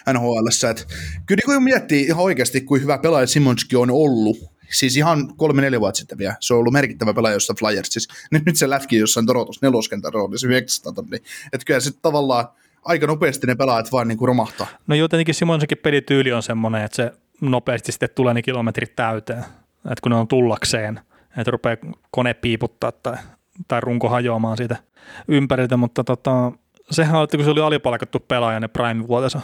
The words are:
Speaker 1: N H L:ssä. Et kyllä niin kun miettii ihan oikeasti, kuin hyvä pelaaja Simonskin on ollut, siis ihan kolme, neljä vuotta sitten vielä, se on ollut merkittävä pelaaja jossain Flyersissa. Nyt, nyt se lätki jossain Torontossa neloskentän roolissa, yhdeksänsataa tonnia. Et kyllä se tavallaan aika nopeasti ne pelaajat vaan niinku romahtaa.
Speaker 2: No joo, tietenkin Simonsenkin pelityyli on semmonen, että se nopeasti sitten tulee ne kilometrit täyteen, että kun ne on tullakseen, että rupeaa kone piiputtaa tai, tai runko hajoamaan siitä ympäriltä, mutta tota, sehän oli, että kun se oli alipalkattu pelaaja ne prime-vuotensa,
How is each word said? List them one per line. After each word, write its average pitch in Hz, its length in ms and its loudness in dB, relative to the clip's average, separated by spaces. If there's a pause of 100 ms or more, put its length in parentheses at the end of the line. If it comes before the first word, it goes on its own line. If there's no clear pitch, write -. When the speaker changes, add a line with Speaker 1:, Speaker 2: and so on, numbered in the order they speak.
(140)
Speaker 1:
N 123 60 2
H 120 40 0
L:ssä. 117 460 0
Et - 180 -6 (380)
kyllä 202 200 2
niin 277 100 2
kun 269 80 4
miettii 202 400 2
ihan 165 200 0
oikeasti, 131 380 0
kuin 131 200 2
hyvä 139 160 0
pelaaja 139 300 2
Simonskin 127 520 2
on 123 120 2
ollut, 123 460 2 (340)
siis 127 260 0
ihan 147 400 0
kolme, 147 240 2
neljä 131 180 2
vuotta 101 180 0
sitten - 200 -10
vielä, 98 220 -4
se - 140 -2
on 117 60 6
ollut 120 140 2
merkittävä 120 400 0
pelaaja 110 220 2
jossain 101 220 -2
Flyersissa. 107 560 -4 (180)
Nyt, 151 140 2
nyt 165 100 2
se 139 140 2
lätki 135 280 0
jossain 107 280 2
Torontossa 120 400 0
neloskentän 110 480 0
roolissa, 110 340 -4
yhdeksänsataa 123 460 -2
tonnia. 101 260 -10 (340)
Et 127 120 -8
kyllä 139 140 2
se 131 120 -2 (100)
tavallaan 139 460 0 (380)
aika 156 220 0
nopeasti 151 400 0
ne 123 80 2
pelaajat 120 360 0
vaan 120 160 0
niinku 113 180 -2
romahtaa. 120 420 0 (200)
Speaker 2:
No 151 80 2
joo, 160 120 2
tietenkin 165 280 0
Simonsenkin 165 420 0
pelityyli 139 540 2
on 117 120 -2
semmonen, 113 400 -2
että 104 120 -8
se 120 160 -2 (300)
nopeasti 123 500 0
sitten - 240 -2
tulee 127 180 2
ne 117 80 0
kilometrit 117 540 -4
täyteen, 113 440 -4
että - 600 -12
kun 120 100 0
ne 117 60 4
on 113 100 2
tullakseen, 110 720 0 (380)
että 120 140 -2
rupeaa 117 260 -2 (340)
kone 123 220 0
piiputtaa 117 580 -4
tai, 120 260 -10 (500)
tai 120 140 -2
runko 120 280 -2
hajoamaan 113 480 -2
siitä 120 180 -4 (520)
ympäriltä, 131 500 2
mutta 120 260 0
tota, 123 480 0 (400)
sehän 160 240 2
oli, 156 80 2
että 151 140 0
kun 147 80 0
se 151 60 4
oli 151 100 2
alipalkattu 135 580 -2
pelaaja 117 400 0
ne 110 80 -4
prime-vuotensa, 120 760 -2